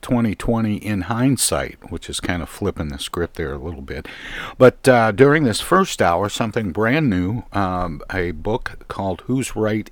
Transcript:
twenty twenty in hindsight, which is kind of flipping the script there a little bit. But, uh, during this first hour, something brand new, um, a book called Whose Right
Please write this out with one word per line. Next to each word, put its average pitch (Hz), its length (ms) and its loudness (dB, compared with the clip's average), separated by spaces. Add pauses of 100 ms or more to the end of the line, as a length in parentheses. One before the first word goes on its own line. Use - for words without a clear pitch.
twenty 117 340 0
twenty 113 420 0
in 101 260 -2
hindsight, 113 720 0 (140)
which 85 180 -10
is - 120 -6
kind 87 200 -2
of 73 80 -6
flipping 90 400 -4
the 67 100 -10
script - 380 -6
there 71 160 -6
a 71 60 -8
little 78 240 -10
bit. 67 260 -12 (480)
But, - 320 6
uh, 113 240 6
during 143 320 6
this 110 160 0
first - 400 2
hour, 92 300 2
something 110 420 -2
brand 117 380 2
new, 95 320 0 (100)
um, 90 480 -2 (100)
a 90 200 -2
book - 580 -6
called 95 380 -4
Whose 127 280 -2
Right 107 380 -2